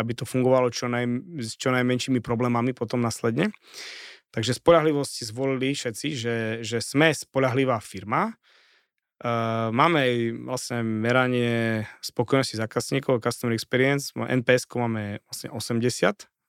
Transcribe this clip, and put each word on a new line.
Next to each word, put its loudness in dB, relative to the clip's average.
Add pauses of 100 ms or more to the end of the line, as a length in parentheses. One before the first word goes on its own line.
aby -2
to -8
fungovalo 2
čo -6
naj-, -2
s -10
čo 0
najmenšími 2
problémami 0
potom -2
následne. 0 (800)
Takže -2
spoľahlivosť 4
si -10
zvolili -2
všetci, -6
že, -2 (240)
že -4
sme 4
spoľahlivá 0
firma. -4 (800)
E, -4 (400)
máme 4
aj 4 (300)
vlastne -6
meranie 2 (220)
spokojnosti 0
zákazníkov, -2
customer 0
experience, 0
N -2
P 6
S-ko -4
máme -4
vlastne -12
osemdesiat, 0 (200)